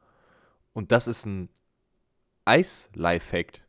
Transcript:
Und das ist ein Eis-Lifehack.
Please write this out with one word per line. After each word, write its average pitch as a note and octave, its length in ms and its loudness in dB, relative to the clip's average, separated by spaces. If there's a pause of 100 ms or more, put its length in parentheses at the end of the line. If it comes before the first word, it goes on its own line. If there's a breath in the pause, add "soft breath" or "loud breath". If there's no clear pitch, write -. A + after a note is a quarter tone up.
(720)
Und G#2+ 200 -6
das B2+ 140 2
ist - 180 -4
ein F#2+ 240 -10 (960)
Eis-Lifehack. F2 1200 0